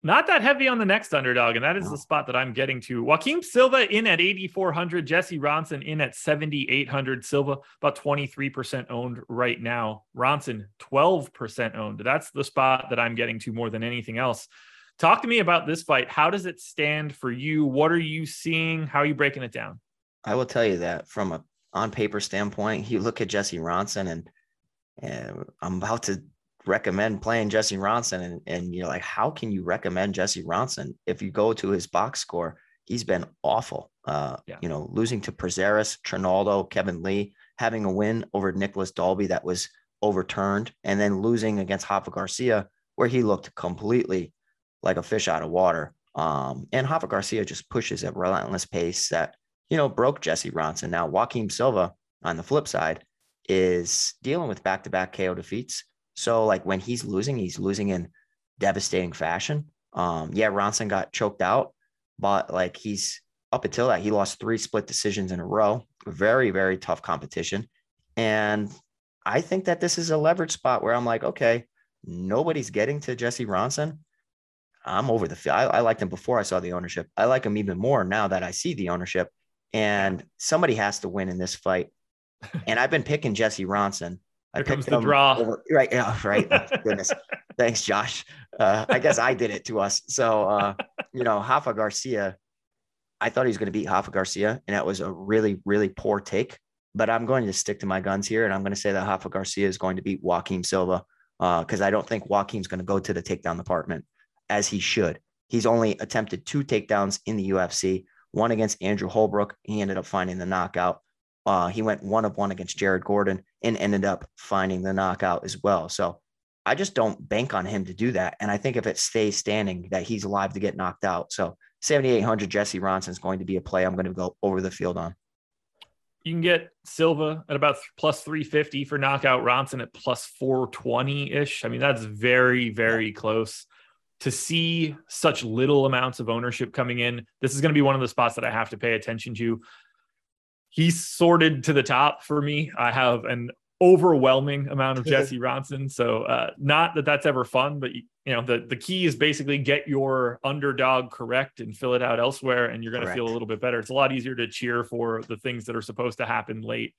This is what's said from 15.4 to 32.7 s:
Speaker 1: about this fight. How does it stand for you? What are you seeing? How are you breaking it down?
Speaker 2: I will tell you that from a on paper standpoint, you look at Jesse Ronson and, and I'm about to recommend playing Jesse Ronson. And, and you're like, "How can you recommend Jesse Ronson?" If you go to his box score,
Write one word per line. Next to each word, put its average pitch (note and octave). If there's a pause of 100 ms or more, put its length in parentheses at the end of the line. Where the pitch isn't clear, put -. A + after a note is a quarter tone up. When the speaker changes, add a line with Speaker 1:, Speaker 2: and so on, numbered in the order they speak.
Speaker 1:
about E3+
this E3
fight. B2+
How D#3
does F#3
it E3+
stand D3+
for B2+
you? D3+
What C#3+
are E3+
you D#3+
seeing? D#3+
How C#3+
are D3
you D3+
breaking C#3
it A#2
down? A2+ (440)
Speaker 2:
I G#2+
will B2+
tell A#2+
you F#2+
that E2+
from G2
a E2 (300)
on G#2+
paper G#2
standpoint, G#2
you A2
look A2+
at G#2
Jesse G2
Ronson F#2
and, E2 (720)
and G#1 (160)
I'm F#2
about G#2+
to G2 (420)
recommend G2+
playing A2+
Jesse G#2+
Ronson. G2
And, F2
and F2
you're F2+
like, E2+
"How -
can A2
you F#2
recommend F#2
Jesse F#2
Ronson?" E2+ (120)
If F#2+
you G2
go G#2+
to G#2
his F#2+
box G#2
score, E2+ (300)